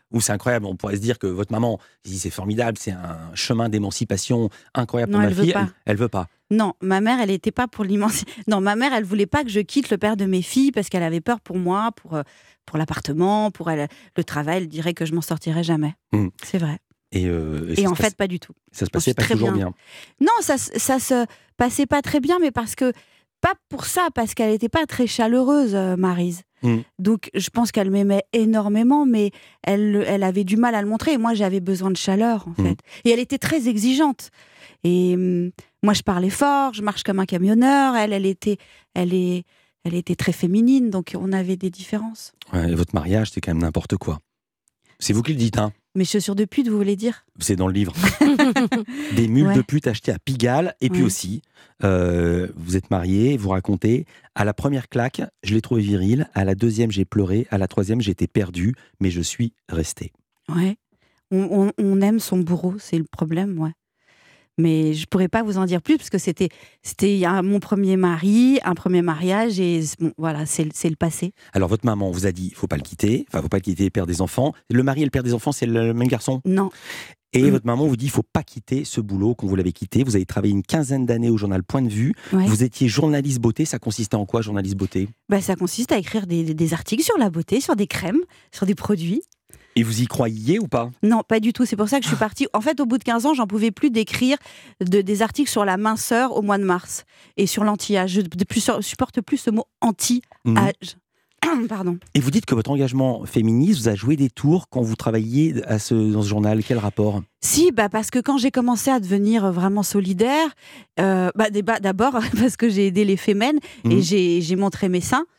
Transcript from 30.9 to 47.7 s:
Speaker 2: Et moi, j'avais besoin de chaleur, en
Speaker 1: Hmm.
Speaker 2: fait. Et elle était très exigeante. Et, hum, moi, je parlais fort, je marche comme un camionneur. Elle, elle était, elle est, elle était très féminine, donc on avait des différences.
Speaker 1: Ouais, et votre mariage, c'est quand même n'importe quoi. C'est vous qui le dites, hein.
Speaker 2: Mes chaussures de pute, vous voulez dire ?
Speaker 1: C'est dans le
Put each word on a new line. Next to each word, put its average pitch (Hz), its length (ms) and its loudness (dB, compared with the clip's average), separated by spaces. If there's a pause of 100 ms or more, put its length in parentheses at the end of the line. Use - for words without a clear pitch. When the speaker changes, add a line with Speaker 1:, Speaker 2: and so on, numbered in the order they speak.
Speaker 2:
Et 254 40 0
moi, 233 160 0
j'avais 196 240 0
besoin 190 320 -2
de 185 60 0
chaleur, 208 500 0
en 170 160 -4
Speaker 1:
Hmm. 190 60 2
Speaker 2:
fait. 185 100 -2 (260)
Et 240 60 4
elle 233 80 4
était 254 200 -2
très 294 280 0
exigeante. 254 640 2 (540)
Et, 180 320 4
hum, 180 340 0 (320)
moi, 196 100 4
je 190 100 0
parlais 185 280 0
fort, 277 420 2
je 214 100 -10
marche 208 200 -4
comme 196 160 -2
un 190 80 0
camionneur. 240 720 4
Elle, 214 160 0
elle 196 140 0
était, 196 320 -2 (360)
elle 180 180 0
est, 180 300 0 (400)
elle 170 120 -4
était 175 200 -2
très - 160 -2
féminine, 226 600 2
donc 185 280 -4
on 190 140 -4
avait 190 240 -2
des 185 140 -4
différences. 214 640 -10 (180)
Speaker 1:
Ouais, 85 180 0
et 85 60 0
votre 82 180 0
mariage, 95 380 0
c'est - 80 -8
quand - 140 -2
même 82 80 0
n'importe 85 340 -2
quoi. 80 240 -6 (800)
C'est - 120 0
vous 113 100 2
qui 151 100 -2
le 143 60 -2
dites, 113 200 0
hein. 107 140 0 (240)
Speaker 2:
Mes 190 100 2
chaussures 202 300 -2
de 208 100 0
pute, 240 220 0
vous 214 80 0
voulez 202 200 0
dire ? 226 300 -6 (140)
Speaker 1:
C'est 98 160 0
dans 92 100 0
le 95 80 0